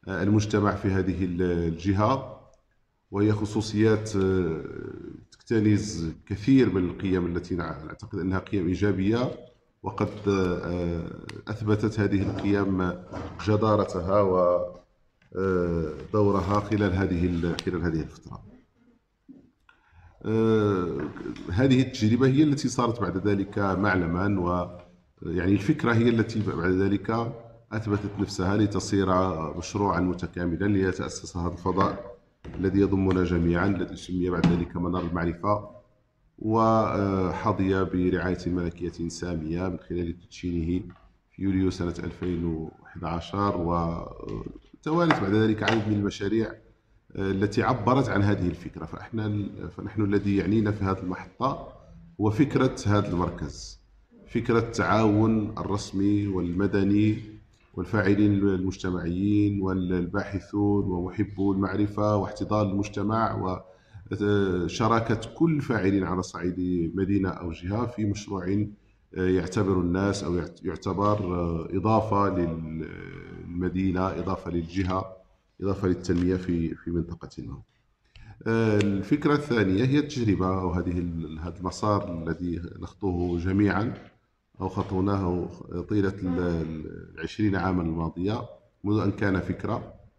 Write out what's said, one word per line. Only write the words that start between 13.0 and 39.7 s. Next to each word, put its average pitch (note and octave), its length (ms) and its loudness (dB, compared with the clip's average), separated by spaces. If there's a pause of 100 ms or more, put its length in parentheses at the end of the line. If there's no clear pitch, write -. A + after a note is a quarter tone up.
جدارتها G#2 760 2
و، F#2 160 4 (1000)
آه، F2 560 0 (200)
دورها G2+ 460 4
خلال G2+ 340 2
هذه F#2 320 2
ال-، E2+ 360 0
خلال F2+ 200 -4
هذه D#2+ 200 0
الفترة. - 420 -14 (1800)
آه، G#2 760 2 (500)
هذه B2+ 300 6
التجربة A#2+ 460 4
هي C3+ 160 6
التي C#3 240 2
صارت A#2 340 0
بعد F#2 260 -2
ذلك G2 320 0
معلمًا، F#2+ 800 2
و، F2 380 -2 (440)
يعني، F2 320 0
الفكرة G#2 400 2
هي A#2 160 6
التي A2 380 2
بعد E2 240 0
ذلك G2+ 640 0 (380)
أثبتت G2+ 480 -2
نفسها G2 380 0
لتصير G2+ 500 2 (500)
مشروعًا F2+ 420 0
متكاملًا F2 680 -2
ليتأسس F#2+ 720 -2
هذا E2+ 160 -2
الفضاء - 640 -2 (380)
الذي F#2+ 240 2
يضمنا F#2+ 440 4
جميعًا، E2+ 440 2
الذي F2+ 280 -2
سمي F2+ 340 -2
بعد F2 180 2
ذلك F2 300 0
منار F2 240 -2
المعرفة، E2+ 680 -2 (680)
وحظي G2+ 1400 2
برعاية F2+ 540 0 (100)
ملكية E2+ 640 -4
سامية E2+ 600 -4
من F2+ 100 -6